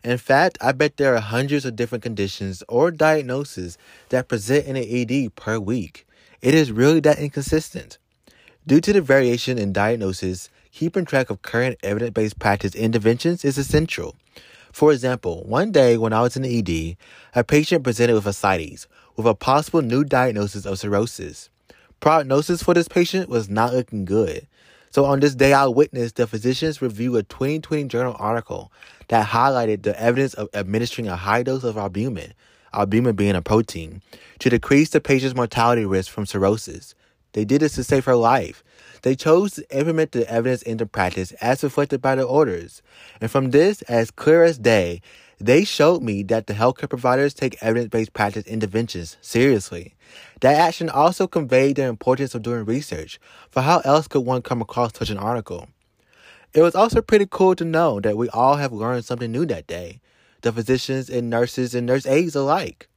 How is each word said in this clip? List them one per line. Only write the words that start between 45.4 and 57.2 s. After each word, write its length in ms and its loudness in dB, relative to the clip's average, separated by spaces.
showed 360 4
me 220 -2
that 240 -2
the 60 -6
healthcare 340 0
providers 460 0
take 280 -6
evidence-based 520 -2
practice 340 -4
interventions 720 -6
seriously. 760 -2
That 160 6
action 340 0
also 380 2
conveyed 480 2
the 80 -2
importance 500 -2
of 80 -8
doing 220 -6
research, 560 -8
for 120 -2
how 180 4
else 280 2
could 140 0
one 200 -2
come 200 -6
across 340 -2
such 140 -6
an 80 -6
article? 500 -6
It 80 6
was 120 6
also 280 2
pretty 280 2